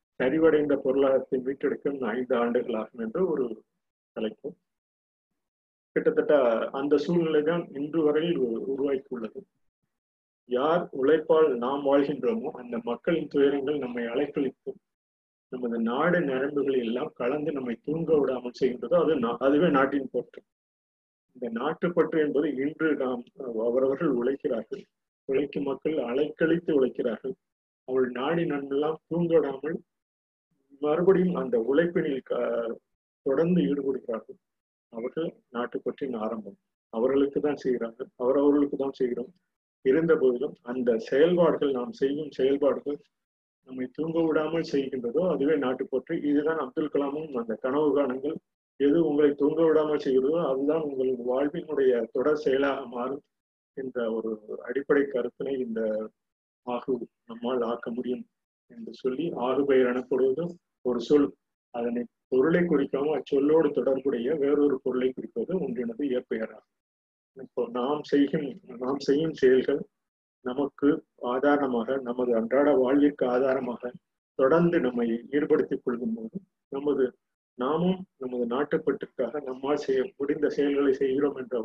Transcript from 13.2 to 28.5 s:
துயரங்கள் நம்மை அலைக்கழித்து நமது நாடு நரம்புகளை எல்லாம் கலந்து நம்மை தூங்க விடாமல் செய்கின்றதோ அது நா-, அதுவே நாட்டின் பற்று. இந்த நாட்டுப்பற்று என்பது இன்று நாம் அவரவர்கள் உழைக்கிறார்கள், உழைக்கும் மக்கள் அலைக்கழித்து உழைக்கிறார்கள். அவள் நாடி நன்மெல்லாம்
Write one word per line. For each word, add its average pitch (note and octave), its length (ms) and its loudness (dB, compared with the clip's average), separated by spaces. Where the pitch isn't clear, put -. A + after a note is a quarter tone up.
துயரங்கள் C#3+ 480 2
நம்மை A#2+ 260 -6
அலைக்கழித்து C#3 680 -4
நமது B2 280 -6
நாடு C#3+ 400 0
நரம்புகளை C#3 600 -2
எல்லாம் A#2+ 320 -4
கலந்து D3 400 -2
நம்மை B2+ 260 -6
தூங்க D#3 360 -4
விடாமல் B2+ 440 0
செய்கின்றதோ B2 400 0
அது D#3 180 2
நா-, A#2+ 220 -2
அதுவே D3 320 4
நாட்டின் C3+ 400 2
பற்று. - 300 -6
இந்த B2 220 -10
நாட்டுப்பற்று D#3+ 680 0
என்பது D3 360 0
இன்று D3+ 400 -2
நாம் B2+ 260 -4
அவரவர்கள் C3+ 540 0
உழைக்கிறார்கள், B2 680 -4
உழைக்கும் C#3+ 380 -2
மக்கள் C#3+ 360 -4
அலைக்கழித்து D3+ 720 0
உழைக்கிறார்கள். B2+ 600 0
அவள் C3 220 2
நாடி D3 340 -2
நன்மெல்லாம் C#3+ 600 -2